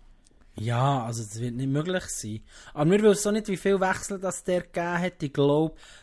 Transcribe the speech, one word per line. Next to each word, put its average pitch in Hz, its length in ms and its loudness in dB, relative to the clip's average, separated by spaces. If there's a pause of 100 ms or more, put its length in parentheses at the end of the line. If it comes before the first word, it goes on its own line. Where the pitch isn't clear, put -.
(560)
Ja, 120 500 0
also 117 160 -6
das 107 180 -12
wird 120 140 -4
nicht 135 160 -2
möglich 170 380 -2
sein. 110 320 -8 (340)
Aber 151 160 2
wir 208 120 4
wissen 208 260 6
auch 208 40 2
nicht, 214 160 -2
wie 190 80 -2
viel 196 240 2
Wechsel 190 380 -2
das 185 260 -6
der 180 160 0
gegeben 175 380 -4
hat. 175 240 -4
Ich 139 100 -4
glaub, 147 460 2 (240)